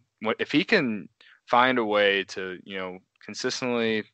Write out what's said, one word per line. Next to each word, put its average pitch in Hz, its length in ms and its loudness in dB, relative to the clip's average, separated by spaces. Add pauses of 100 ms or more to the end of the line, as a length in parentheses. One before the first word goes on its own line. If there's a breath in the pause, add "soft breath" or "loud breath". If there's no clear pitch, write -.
(220)
what, 110 160 -2
if - 120 -4
he 151 140 2
can 117 440 0 (380 soft breath)
find 127 300 4
a 117 80 0
way 101 400 4
to, 95 400 -10
you 98 140 -10
know, 92 200 -10 (240)
consistently 117 920 -2